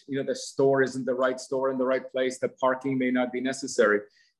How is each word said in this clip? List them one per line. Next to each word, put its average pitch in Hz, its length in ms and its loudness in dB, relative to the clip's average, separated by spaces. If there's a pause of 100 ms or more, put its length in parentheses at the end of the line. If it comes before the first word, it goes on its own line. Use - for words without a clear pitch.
You 135 100 -4
know, 135 60 -4
the 131 100 -2
store 135 480 2
isn't 127 240 -4
the 127 80 0
right 127 240 0
store 135 320 -2
in 131 80 -2
the 127 60 0
right 131 260 -2
place. 127 280 -2
The 127 100 -2
parking 131 500 -2
may 127 120 0
not 123 220 0
be 123 80 -4
necessary. 127 600 2 (400)